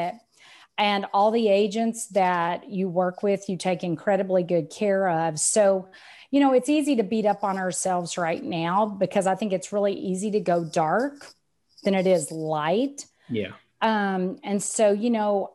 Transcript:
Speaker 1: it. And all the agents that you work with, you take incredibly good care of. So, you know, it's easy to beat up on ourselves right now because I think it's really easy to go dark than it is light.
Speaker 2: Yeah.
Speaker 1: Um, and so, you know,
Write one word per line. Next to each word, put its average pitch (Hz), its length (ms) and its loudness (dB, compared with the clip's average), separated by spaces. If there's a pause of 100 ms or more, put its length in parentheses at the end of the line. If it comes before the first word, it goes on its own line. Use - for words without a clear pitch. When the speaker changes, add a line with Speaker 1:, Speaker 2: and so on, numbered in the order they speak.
Speaker 1:
it. 180 80 -8 (640)
And 202 320 0
all 202 180 4
the 226 180 2
agents 214 600 0
that 180 640 0
you 190 180 -2
work 180 340 -2
with, 202 280 -2
you 180 80 -4
take 185 260 -2
incredibly 185 580 0
good 170 280 -2
care 196 400 0
of. 160 280 -2
So, 196 500 2 (420)
you 277 100 4
know, 277 140 4
it's 254 160 2
easy 294 260 2
to 226 60 4
beat 208 240 -2
up 202 180 0
on 190 140 0
ourselves 180 580 -2
right 175 260 -2
now 180 440 0
because 196 400 0
I 190 80 2
think 196 180 -4
it's 185 220 -4
really 202 180 0
easy 190 380 -4
to 202 100 0
go 175 240 0
dark 180 680 -2 (520)
than 196 100 2
it 190 120 2
is 175 260 2
light. 160 720 -2 (240)
Speaker 2:
Yeah. 101 240 -4 (300)
Speaker 1:
Um, 196 600 0
and 202 200 -2
so, 214 280 2
you 208 200 0
know, 208 440 0